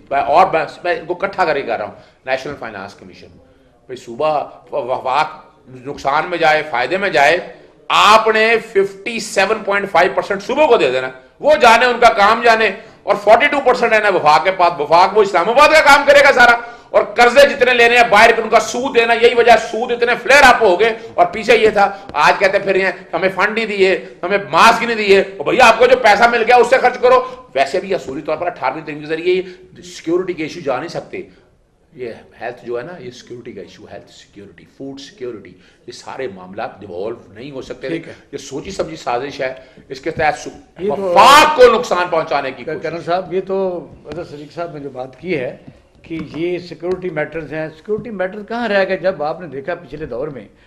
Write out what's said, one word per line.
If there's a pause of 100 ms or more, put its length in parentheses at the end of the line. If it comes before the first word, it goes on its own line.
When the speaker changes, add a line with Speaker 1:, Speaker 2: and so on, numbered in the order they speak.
(120)
Speaker 1:
और
मैं, (180)
मैं
इनको
इकट्ठा
करके
कर
रहा
हूँ, (300)
National
Finance
Commission।
भाई,
सूबा
व-,
वफाक (360)
नुकसान
में
जाए,
फायदे
में
जाए, (360)
आपने
फिफ्टी
सेवन
पॉइंट
फ़ाइव
परसेंट
सूबों
को
दे
देना, (220)
वो
जाने,
उनका
काम
जाने, (280)
और
फ़ोर्टी
टू
परसेंट
है
ना
वफाक
के
पास।
वफाक
वो
इस्लामाबाद
का
काम
करेगा
सारा, (240)
और
कर्जे
जितने
लेने
हैं
बाहर,
उनका
सूद
देना,
यही
वजह
सूद
इतने
flare
up
हो
गए। (280)
और
पीछे
ये
था,
आज
कहते
फिर
हैं,
"हमें
fund
नहीं
दिए,
हमें
mask
नहीं
दिए।"
ओ
भैया,
आपको
जो
पैसा
मिल
गया,
उससे
खर्च
करो।
वैसे
भी
असूली
तौर
पर
अठारहवीं
तरमीम
के
जरिए (400)
security
के
इशू
जा
नहीं
सकते। (680)
ये (240)
health
जो
है
ना,
ये
security
का
issue,
health
security, (100)
food
security, (380)
ये
सारे
मामला
devolve (160)
नहीं
हो
सकते।
Speaker 2:
ठीक
है।
Speaker 1:
ये
सोची
समझी
साजिश
है, (240)
इसके
तहत
सु-,
Speaker 2:
ये
तो
Speaker 1:
वफाक
को
नुकसान
पहुंचाने
की
Speaker 2:
क-,
Speaker 1:
कोशिश।
Speaker 2:
कर्नल
साहब,
ये
तो (220)
अजहर
सदीक
साहब
ने
जो
बात
की
है (240)
कि
ये
security
matters
हैं,
Security
matters
कहाँ
रह
गए?
जब
आपने
देखा
पिछले
दौर
में (180)